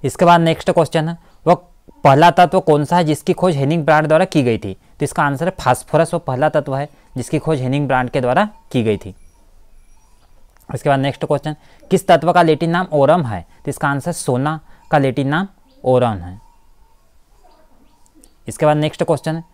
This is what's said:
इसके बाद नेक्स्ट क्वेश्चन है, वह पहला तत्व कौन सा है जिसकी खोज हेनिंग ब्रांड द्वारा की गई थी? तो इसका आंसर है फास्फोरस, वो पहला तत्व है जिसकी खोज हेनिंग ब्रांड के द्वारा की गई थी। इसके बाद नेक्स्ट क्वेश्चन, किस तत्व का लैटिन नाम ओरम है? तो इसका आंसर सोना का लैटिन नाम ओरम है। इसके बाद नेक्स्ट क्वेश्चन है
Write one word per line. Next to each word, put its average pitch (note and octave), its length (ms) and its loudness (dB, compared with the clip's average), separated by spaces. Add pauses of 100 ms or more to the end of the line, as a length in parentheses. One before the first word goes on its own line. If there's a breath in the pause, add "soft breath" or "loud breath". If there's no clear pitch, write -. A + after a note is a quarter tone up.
इसके C#3+ 200 0
बाद E3+ 160 6
नेक्स्ट E3 300 0
क्वेश्चन D#3+ 380 0
है, E3+ 100 -10 (280 soft breath)
वह E3+ 80 6 (500)
पहला D3+ 260 6
तत्व F3+ 300 2
कौन D3 240 2
सा F3 120 0
है F3+ 80 2
जिसकी D3+ 280 -2
खोज F3 240 0
हेनिंग C#3+ 280 -2
ब्रांड D#3 220 2
द्वारा D#3+ 180 2
की E3 180 0
गई A#2 160 0
थी? F#2+ 160 -10
तो - 300 -10
इसका D#3 180 -4
आंसर C#3+ 220 -2
है F#3 160 -4
फास्फोरस, - 540 0
वो E3 60 -4
पहला C3+ 280 -2
तत्व C#3 280 -2
है C#3+ 120 -6 (280 soft breath)
जिसकी C3 220 -6
खोज D#3 220 -4
हेनिंग C3+ 260 -2
ब्रांड B2+ 240 -2
के C#3+ 100 -2
द्वारा C3 280 0 (240)
की B2 100 0
गई G#2+ 140 0
थी। F#2+ 180 -14 (1600)
इसके C#3+ 140 -4
बाद C#3 120 2
नेक्स्ट C#3 240 -4
क्वेश्चन, D3+ 320 -4 (340 soft breath)
किस - 180 -2
तत्व E3 240 4
का F3 100 4
लैटिन E3 280 2
नाम F3+ 220 -2
ओरम D3 300 4
है? G#2+ 180 -6
तो - 280 -14
इसका C#3+ 200 -4
आंसर C#3+ 240 -4
सोना D3 480 -4 (300 soft breath)
का D#3 80 2
लैटिन C3+ 300 0
नाम E3+ 200 -2 (360)
ओरम B2 280 2
है। F2+ 280 -10 (2000)
इसके D3+ 180 -2
बाद D3+ 100 4
नेक्स्ट D3+ 280 -4
क्वेश्चन D#3+ 320 -4
है E3 180 -12